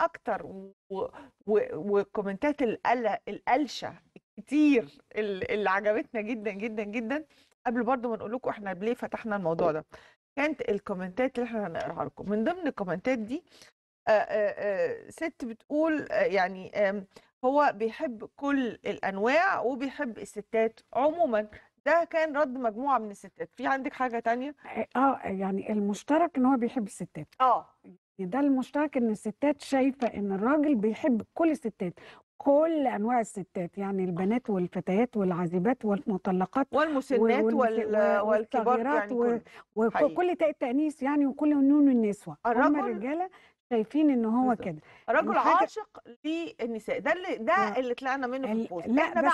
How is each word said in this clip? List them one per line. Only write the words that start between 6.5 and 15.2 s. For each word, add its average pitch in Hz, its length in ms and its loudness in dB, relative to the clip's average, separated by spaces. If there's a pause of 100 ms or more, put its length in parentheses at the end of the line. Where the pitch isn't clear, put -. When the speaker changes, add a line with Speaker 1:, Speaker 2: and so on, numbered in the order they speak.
Speaker 1:
جدًا، 214 320 -6
جدًا، 233 420 -4 (420)
قبل 240 160 0
برضه 240 260 0
ما 220 80 -4
نقول 214 160 -8
لكم 247 180 -6
إحنا 202 240 -6
ليه 220 200 -4
فتحنا 214 420 -6
الموضوع 170 360 0
ده. 156 120 -6 (520)
كانت 294 320 -2
الكومنتات 202 680 -4
اللي 240 100 -2
إحنا 214 180 -4
هنقراها - 380 -6
لكم. - 260 -8
من 214 140 0
ضمن 349 220 -2
الكومنتات 202 520 -2
دي، 233 260 -6 (640)
آآ، 220 40 6
آآ، 208 460 2
آآ، 175 520 -2
ست - 340 -8